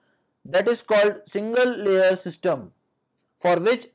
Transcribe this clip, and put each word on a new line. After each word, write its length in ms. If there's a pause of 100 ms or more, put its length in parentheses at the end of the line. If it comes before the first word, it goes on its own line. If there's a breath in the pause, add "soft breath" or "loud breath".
(460 soft breath)
that 220
is 140
called 460
single 420
layer 460
system, 560 (680)
for 180
which 360